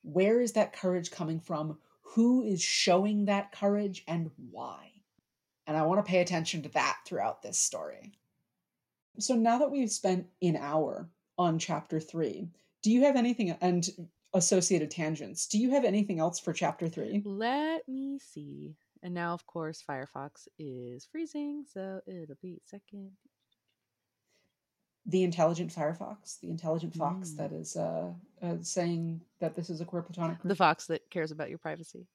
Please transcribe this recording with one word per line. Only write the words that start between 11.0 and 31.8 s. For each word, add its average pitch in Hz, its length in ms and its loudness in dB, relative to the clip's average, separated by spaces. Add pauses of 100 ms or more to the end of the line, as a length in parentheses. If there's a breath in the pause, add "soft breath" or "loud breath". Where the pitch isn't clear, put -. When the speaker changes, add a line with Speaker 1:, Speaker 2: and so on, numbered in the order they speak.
Speaker 1:
on 165 220 4
chapter 160 400 -4
three, 156 480 -4 (340 soft breath)
do 214 100 4
you 247 120 8
have 277 140 8
anything, 233 340 2 (100)
and 175 260 4 (460)
associated 175 560 4
tangents, 156 580 -4
do 214 100 0
you 247 140 4
have 277 120 4
anything 202 360 2
else 165 200 0
for 160 140 -2
chapter 165 340 -2
three? 170 380 -2
Speaker 2:
Let 262 600 -2
me 269 320 -6
see. 147 560 -14 (280)
And 180 100 -6
now, 175 200 -2
of 175 120 -8
course, 160 420 -8
Firefox 139 600 -8 (100)
is 127 540 -10
freezing, 294 600 -8
so 190 360 -8
it'll 160 340 -12
be 180 220 -14
a - 40 -20
second. 196 440 -18 (1900)
Speaker 1:
The 185 180 4
intelligent 170 500 2
Firefox, 165 640 -6
the 175 100 -12
intelligent 165 460 -4
fox 175 360 -2
Speaker 2:
Mm. 151 60 -12
Speaker 1:
that 156 160 -6
is, 160 240 -10
uh, 165 360 -4 (280)
uh, 170 200 -4
saying 170 600 -2 (180)
that 160 160 -4
this 170 140 -8
is 165 120 -6
a 170 40 -4
queer 175 160 -6
platonic 170 380 -4
Speaker 2:
The 180 100 -4
Speaker 1:
group. 202 80 0
Speaker 2:
fox 165 300 4
that - 220 -4
cares 160 220 -4
about 156 180 -8
your 165 100 -10
privacy. 165 560 -12